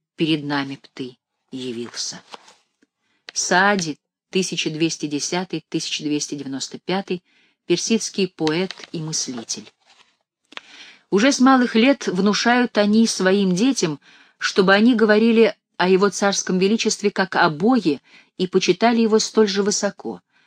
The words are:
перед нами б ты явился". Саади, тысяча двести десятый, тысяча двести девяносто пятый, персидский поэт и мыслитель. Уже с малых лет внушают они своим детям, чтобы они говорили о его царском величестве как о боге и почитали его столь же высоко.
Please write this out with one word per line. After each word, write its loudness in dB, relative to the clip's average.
перед -2
нами -6
б -20
ты -12
явился". -10
Саади, 0
тысяча -4
двести -4
десятый, -6
тысяча -8
двести -4
девяносто -10
пятый, -6
персидский -2
поэт -4
и -8
мыслитель. -10
Уже 4
с -2
малых 4
лет 2
внушают 0
они 4
своим 2
детям, 0
чтобы 2
они 4
говорили 4
о 0
его 4
царском -2
величестве 0
как -2
о 4
боге 0
и -2
почитали 2
его 2
столь 2
же -2
высоко. -6